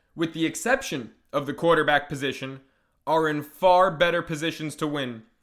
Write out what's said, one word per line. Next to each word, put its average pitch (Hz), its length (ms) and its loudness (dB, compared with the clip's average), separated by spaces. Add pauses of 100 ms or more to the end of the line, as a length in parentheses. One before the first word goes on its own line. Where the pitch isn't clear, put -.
(160)
with 160 180 -2
the 165 120 -2
exception 156 680 -4 (220)
of 139 120 -2
the 139 80 -4
quarterback 151 540 2
position, 135 540 -8 (440)
are 160 220 2
in 151 160 -2
far 185 480 4
better 170 300 2
positions 156 560 -6
to 156 100 -2
win 127 360 -6 (200)